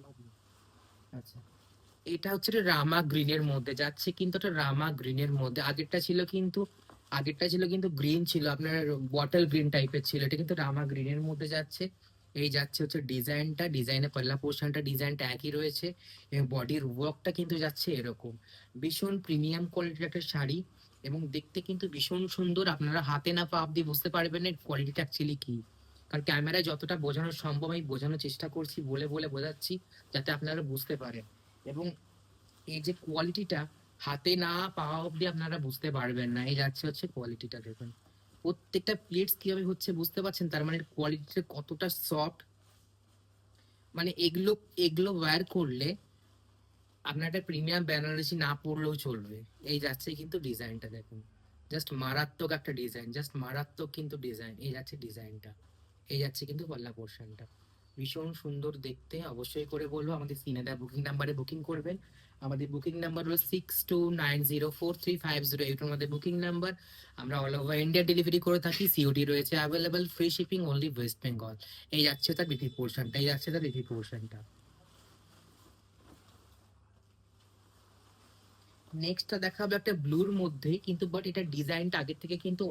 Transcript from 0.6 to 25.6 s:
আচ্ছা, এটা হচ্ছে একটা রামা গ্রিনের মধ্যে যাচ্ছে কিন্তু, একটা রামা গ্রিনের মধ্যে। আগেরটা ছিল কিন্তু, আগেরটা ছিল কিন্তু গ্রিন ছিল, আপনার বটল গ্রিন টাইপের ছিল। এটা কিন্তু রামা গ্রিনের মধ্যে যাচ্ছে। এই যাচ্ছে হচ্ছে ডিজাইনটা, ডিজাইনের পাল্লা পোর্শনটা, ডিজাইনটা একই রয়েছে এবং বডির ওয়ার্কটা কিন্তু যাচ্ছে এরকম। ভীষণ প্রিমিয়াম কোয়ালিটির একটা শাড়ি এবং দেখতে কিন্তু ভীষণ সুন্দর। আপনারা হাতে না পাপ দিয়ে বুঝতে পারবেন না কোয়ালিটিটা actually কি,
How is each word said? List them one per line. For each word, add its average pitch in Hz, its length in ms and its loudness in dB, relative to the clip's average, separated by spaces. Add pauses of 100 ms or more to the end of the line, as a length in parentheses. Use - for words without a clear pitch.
আচ্ছা, - 200 -16 (680)
এটা 170 280 -2
হচ্ছে 190 160 0
একটা 214 220 4
রামা 160 300 6
গ্রিনের 151 400 2
মধ্যে 139 320 0
যাচ্ছে 147 380 -2
কিন্তু, 180 260 0
একটা 196 120 0 (120)
রামা 139 260 4 (120)
গ্রিনের 131 320 0
মধ্যে। 131 300 0
আগেরটা 147 380 0
ছিল 180 240 2
কিন্তু, 185 360 0 (500)
আগেরটা 143 420 0
ছিল 180 100 4 (100)
কিন্তু 190 160 2 (120)
গ্রিন 151 240 6
ছিল, 160 200 2 (120)
আপনার 156 200 0 (380)
বটল 147 380 6
গ্রিন 151 180 6
টাইপের 143 320 2
ছিল। 143 240 0
এটা 135 100 2
কিন্তু 165 180 0
রামা 143 300 0
গ্রিনের 135 440 0
মধ্যে 151 200 -4
যাচ্ছে। 156 360 -2 (500)
এই 147 160 2
যাচ্ছে 143 320 0
হচ্ছে 151 180 0
ডিজাইনটা, 147 680 0
ডিজাইনের 135 420 2
পাল্লা 131 260 0
পোর্শনটা, 147 440 0
ডিজাইনটা 143 440 -2 (100)
একই 143 160 -4
রয়েছে 151 360 0 (460)
এবং 143 120 4 (100)
বডির 135 280 0 (120)
ওয়ার্কটা 151 440 -2
কিন্তু 170 160 0 (100)
যাচ্ছে 151 240 -2 (120)
এরকম। 117 320 -6 (500)
ভীষণ 165 320 0 (120)
প্রিমিয়াম 160 460 2
কোয়ালিটির 165 380 -2
একটা 170 120 -2 (100)
শাড়ি 143 260 0 (460)
এবং 143 160 -2 (160)
দেখতে - 240 -4
কিন্তু 185 280 -2
ভীষণ 175 340 0 (140)
সুন্দর। 180 280 4 (120)
আপনারা 147 260 2
হাতে 143 300 2
না 175 200 2
পাপ 160 220 2
দিয়ে 160 160 4
বুঝতে 147 260 0
পারবেন 170 260 2
না 185 80 2 (140)
কোয়ালিটিটা 143 420 0
actually 147 380 0
কি, 120 120 -2 (520)